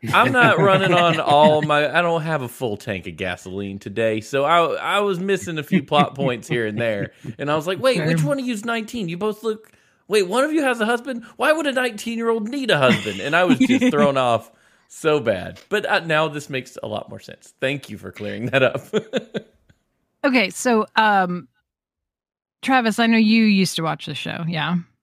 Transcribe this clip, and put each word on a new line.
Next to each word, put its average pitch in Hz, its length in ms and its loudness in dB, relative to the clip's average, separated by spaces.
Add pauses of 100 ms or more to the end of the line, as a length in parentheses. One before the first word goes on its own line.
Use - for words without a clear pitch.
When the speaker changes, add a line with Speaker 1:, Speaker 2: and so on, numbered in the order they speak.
(140)
Speaker 1:
I'm 226 180 4
not 233 280 4
running 190 340 4
on 170 260 2
Speaker 2:
<laughs> - 0 -
Speaker 1:
all 151 420 6
my, 147 320 0
I 170 80 2
don't 170 200 0
have 156 200 -4
a 123 60 -6
full 113 300 -6
tank 95 300 -8
of 82 100 -14
gasoline 95 640 -6
today. 110 420 -2
So 139 240 -2
I, 160 300 4
I 151 260 -2
was 196 180 -2
missing 185 380 -4
a 151 60 -6
few 180 200 0
plot 143 320 0
points 131 320 -4
here 120 200 -2
and 107 120 -6
there. 110 320 -4 (260)
And 143 140 -4
I 151 60 0
was 156 100 -4
like, 185 140 -4
"Wait, 233 240 2
which 165 140 2
Speaker 3:
Sure. 160 100 0
Speaker 1:
one 277 100 -2
of 254 60 -6
you's 226 180 -4
nineteen? 226 460 -6
You 170 80 -6
both 208 260 -4
look, 220 280 -6 (360)
wait, 202 200 2
one 233 180 0
of 311 80 -2
you 311 80 2
has 254 180 0
a 214 60 0
husband? 240 400 -4 (100)
Why 285 160 0
would 311 160 0
a 269 60 -2
nineteen-year-old 226 760 -2
need 262 240 -6
a 160 60 4
husband?" 104 420 2
And 143 160 -2
I 180 80 4
was 165 160 2
just 254 260 4
Speaker 3:
<laughs> 247 60 4
Speaker 1:
thrown 147 260 2
off 120 340 0 (360)
so 151 320 0
bad. 92 400 -2 (100)
But, 202 160 -2
uh, 196 160 0
now 160 280 0
this 147 200 -10
makes 127 320 -10
a 117 60 -8
lot 107 220 -8
more 107 100 -16
sense. - 400 -20
Thank 135 300 -4
you 104 80 -12
for 95 140 -14
clearing 104 360 -10
that 131 160 2
up. - 180 2 (120)
<laughs> - 540 -6 (760)
Speaker 3:
Okay, 247 280 2
so, 226 340 0 (120)
um, 190 500 2 (1120)
Travis, 240 380 0
I 233 80 4
know 226 100 4
you 220 280 4
used 196 320 2
to 170 40 -4
watch 156 240 -6
the 156 80 -8
show, - 340 -8
yeah? 160 280 -2 (280)